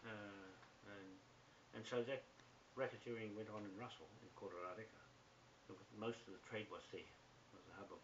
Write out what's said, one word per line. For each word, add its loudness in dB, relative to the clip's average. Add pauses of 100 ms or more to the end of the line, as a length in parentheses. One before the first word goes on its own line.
Uh, -2 (420)
and, -6 (640)
and 0
so 10
that 6 (560)
racketeering 4
went 2
on 2
in 0
Russell, -2 (140)
in -10
Kororareka. 0 (680)
It -4
was, -8 (100)
most 6
of -4
the -12
trade 2
was -4
there. 0
It -12
was -12
the -10
hub -4
of -6